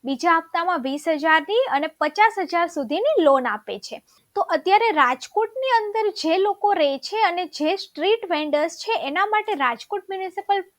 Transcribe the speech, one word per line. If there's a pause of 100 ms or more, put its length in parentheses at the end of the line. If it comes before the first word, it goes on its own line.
બીજા
હપ્તામાં
વીસ
હજારની
અને
પચાસ
હજાર
સુધીની
લોન
આપે
છે. (320)
તો (140)
અત્યારે
રાજકોટની
અંદર
જે
લોકો
રહે
છે
અને
જે
સ્ટ્રીટ
વેન્ડર્સ
છે
એના
માટે
રાજકોટ
મ્યુનિસિપલ (180)